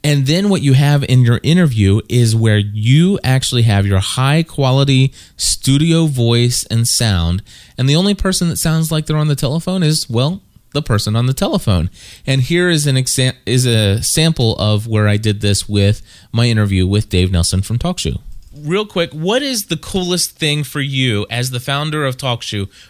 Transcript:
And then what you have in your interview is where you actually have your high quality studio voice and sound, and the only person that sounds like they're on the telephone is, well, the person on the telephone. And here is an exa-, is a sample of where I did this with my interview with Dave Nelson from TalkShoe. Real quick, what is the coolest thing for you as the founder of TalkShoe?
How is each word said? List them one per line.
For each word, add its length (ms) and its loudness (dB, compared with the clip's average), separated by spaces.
And 220 0
then 240 0
what 140 0
you 100 4
have 300 4
in 180 4
your 220 2
interview 640 2
is 260 2
where 220 2
you 680 2
actually 380 0
have 240 2
your 140 2
high 420 0
quality 720 2
studio 680 0
voice 580 0
and 220 -2
sound, 560 0
and 100 0
the 80 2
only 200 0
person 340 -2
that 80 -4
sounds 340 0
like 140 -2
they're 100 -2
on 120 0
the 80 0
telephone 480 -2
is, 260 0
well, 320 -2
the 80 -4
person 340 -2
on 120 0
the 60 0
telephone. 580 0
And 160 0
here 280 0
is 180 0
an 80 0
exa-, 400 -2
is 220 2
a 340 2
sample 560 0
of 300 0
where 200 0
I 100 2
did 240 -2
this 280 -2
with 320 2
my 160 2
interview 400 2
with 200 0
Dave 240 0
Nelson 300 0
from 160 -4
TalkShoe. 420 -4
Real 300 -4
quick, 280 -4
what 280 -2
is 240 -6
the 120 -4
coolest 600 -4
thing 260 -2
for 160 -8
you 480 -2
as 220 -4
the 100 -8
founder 460 -4
of 120 -4
TalkShoe? 520 -6